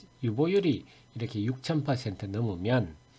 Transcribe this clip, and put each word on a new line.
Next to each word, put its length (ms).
유보율이 640
이렇게 280
육천 400
퍼센트 420
넘으면 720